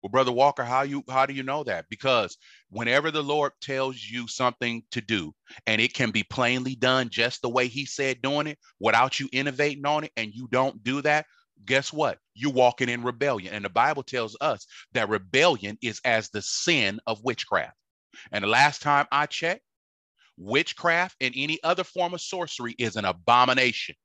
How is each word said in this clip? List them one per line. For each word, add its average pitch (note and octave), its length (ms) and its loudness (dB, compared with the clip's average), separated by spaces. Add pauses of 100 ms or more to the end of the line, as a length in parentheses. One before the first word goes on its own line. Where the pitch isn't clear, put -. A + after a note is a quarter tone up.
Well, G2 80 -10
Brother B2+ 220 4
Walker, C3+ 320 4
how B2 180 0
you, C#3 260 -4
how C3 200 2
do C#3 60 -10
you C3+ 100 -8
know C#3+ 220 -4
that? F2+ 220 -4
Because A2+ 500 0 (340)
whenever B2 400 2
the D3+ 120 -2
Lord C#3+ 280 0 (100)
tells C3+ 420 -4
you A2+ 240 -8
something A#2+ 640 -2
to B2 120 -6
do, G2 340 -4 (320)
and A2 120 2
it A#2 140 2
can B2 160 0
be A2 140 -2
plainly B2+ 500 -2
done B2+ 360 2
just A#2+ 340 -2
the B2 60 -2
way B2+ 180 2
he C3 180 -6
said C3 380 -4
doing D3 240 0
it, D3 100 -10 (220)
without A2+ 400 4
you C#3 120 -6
innovating C#3 540 -2
on D3+ 180 0
it, D#3 140 -12
and A2 160 -6
you B2 180 -12
don't B2+ 320 0
do C3+ 200 -2
that, D3+ 240 2 (360)
guess C3 300 0
what? D3+ 240 -2 (160)
You're C3 180 -2
walking B2 380 4
in A#2+ 140 -4
rebellion. A#2+ 500 -2
And G#2 100 -8
the G2 60 -4
Bible C#3 340 2
tells A2+ 380 -4
us C3+ 240 -2 (280)
that A2 160 0
rebellion G#2+ 720 2
is A2 220 -6
as A2 260 2
the G#2 120 -6
sin A2+ 680 0
of A2 160 -6
witchcraft. A2+ 520 -2 (560)
And G2+ 120 -4
the G2+ 60 0
last C#3 320 4
time D3 300 4
I C#3+ 140 2
checked, E3+ 360 -4 (760)
witchcraft E3 840 0
and C3 140 -2
any D3+ 280 -4
other F3+ 200 0
form F3 300 -4
of E3+ 80 -10
sorcery D#3 560 -8
is A2+ 180 -2
an G#2+ 100 -2
abomination. B2 1000 2